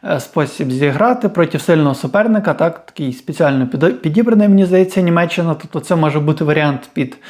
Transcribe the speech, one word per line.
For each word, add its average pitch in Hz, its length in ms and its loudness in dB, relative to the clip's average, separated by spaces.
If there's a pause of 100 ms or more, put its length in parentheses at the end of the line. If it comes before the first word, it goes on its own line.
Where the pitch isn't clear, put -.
е, 143 160 -4
спосіб 143 520 -4
зіграти 147 580 0
проти 165 300 -2
сильного 151 360 2
суперника, 202 580 0
так, 165 320 -2
такий 135 280 -8
спеціально 139 540 -2
підо-, 151 260 0
підібраний, 214 540 2
мені 196 180 6
здається, 185 360 2
Німеччина, 170 600 0
тобто - 180 -10
це - 160 -2
може 156 240 0
бути 147 240 -2
варіант 147 500 0
під, 131 240 -4 (120)